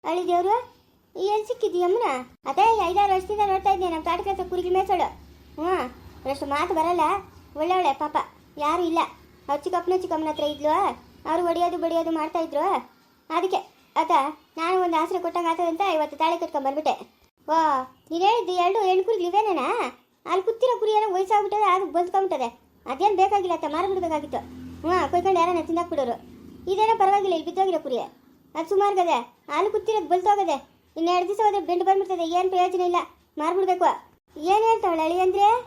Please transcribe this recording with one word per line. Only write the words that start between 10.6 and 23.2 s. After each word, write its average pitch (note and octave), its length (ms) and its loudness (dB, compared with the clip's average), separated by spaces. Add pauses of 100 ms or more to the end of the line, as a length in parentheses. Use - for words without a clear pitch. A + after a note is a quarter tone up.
ಅವ್ರು F4 180 0
ಹೊಡಿಯೋದು E4+ 300 0
ಬಡಿಯೋದು E4 340 -2
ಮಾಡ್ತಾ D#4 280 -2
ಇದ್ರು. D#4+ 280 -2 (640)
ಅದಕ್ಕೆ F4 480 -2 (180)
ಆತ D#4+ 160 0 (460)
ನಾನು F4+ 240 0
ಒಂದು E4+ 160 0
ಆಸರೆ F4 220 0
ಕೊಟ್ಟಂಗೆ F4 280 -2
ಆಗ್ತದೆ E4+ 200 0
ಅಂತ E4 140 -2 (120)
ಇವತ್ತು D4+ 240 -2
ತಾಳಿ E4 220 0
ಕಟ್ಕೊಂಡ್ D#4 260 -4
ಬಂದ್ಬಿಟ್ಟೆ. C#4 280 0 (540)
ವಾ, D#4+ 120 4 (520)
ನೀನ್ E4+ 120 -2
ಹೇಳಿದ್ದು A4 280 2
ಎರಡು F#4 340 2
ಹೆಣ್ಣು F#4 180 4
ಕುರಿಗಳು F#4+ 240 0
ಇವೇನೇನಾ? F4 400 0 (580)
ಅಲ್ಲಿ F#4 180 -2
ಕೂತಿರೋ A#4 360 0
ಕುರಿ G#4+ 120 0
ಏನೋ G#4+ 220 2
ವಯಸ್ಸಾಗ್ಬಿಟ್ಟದೆ, G4+ 500 0
ಅದು F#4+ 220 2
ಬಂದ್ಕೊಂಬಿಟ್ಟದೆ. F4 640 -2 (380)
ಅದೇನ್ F4 320 0
ಬೇಕಾಗಿಲ್ಲ F#4+ 340 2